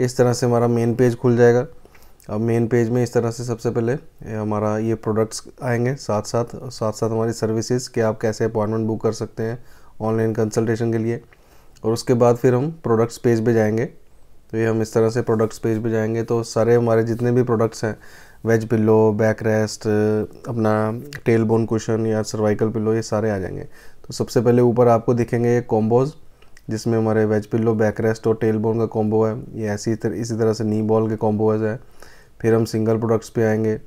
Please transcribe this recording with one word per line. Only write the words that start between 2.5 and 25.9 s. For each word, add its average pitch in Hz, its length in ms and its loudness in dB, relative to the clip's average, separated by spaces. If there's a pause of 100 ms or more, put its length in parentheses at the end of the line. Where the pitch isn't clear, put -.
पेज 117 240 0
में 123 120 0
इस 117 100 -4
तरह 117 180 0
से 120 140 -8
सबसे 120 260 -4
पहले 117 220 -2
ये - 440 -10
हमारा 107 420 -2
ये 113 160 -2
प्रोडक्ट्स 110 480 -2 (200)
आएंगे 123 320 0
साथ 104 280 -4
साथ, 117 220 -2 (100)
साथ 110 380 -6
साथ 113 180 -4
हमारी 113 220 -2
सर्विसेज 113 560 -2
कि 120 120 -4
आप 110 200 0
कैसे 113 240 -2
अपॉइंटमेंट 110 420 -2
बुक 110 160 -4
कर 110 100 0
सकते 110 300 -8
हैं 117 160 -6 (420)
ऑनलाइन 110 340 0
कंसल्टेशन 113 580 0
के 113 60 0
लिए। 117 220 -4 (640)
और 113 80 2
उसके 123 220 0
बाद 120 220 4
फिर 123 180 4
हम 139 160 0 (140)
प्रोडक्ट्स 117 340 0
पेज 117 280 2
पे 120 60 4
जाएंगे। 110 320 2 (680)
तो 113 80 -6
ये 113 80 0
हम 110 160 0
इस - 120 -4
तरह 113 160 4
से 117 120 -2
प्रोडक्ट्स 110 360 0
पेज 113 240 -2
पे 117 80 -2
जाएंगे 113 320 -2
तो 117 200 -2
सारे 113 320 2
हमारे 117 280 4
जितने 117 300 0
भी 123 100 4
प्रोडक्ट्स 113 420 0
हैं, 107 120 -2 (500)
वेज 113 220 2
पिलो, 110 440 4
बैक 107 300 0
रेस्ट, 110 440 -2 (600)
अपना 110 540 -2 (240)
टेलबोन 113 400 2
कुशन 113 400 -2
या 110 160 0
सर्वाइकल 107 460 0
पिलो, 110 260 -2
ये 113 80 -2
सारे 110 280 -2
आ 101 80 -2
जाएंगे। 92 240 -8 (440)
तो - 60 -12
सबसे 123 280 -2
पहले 120 220 4
ऊपर 120 260 4
आपको 117 260 2
दिखेंगे 117 340 0
ये 120 120 2
कॉम्बोज, 120 520 0 (580)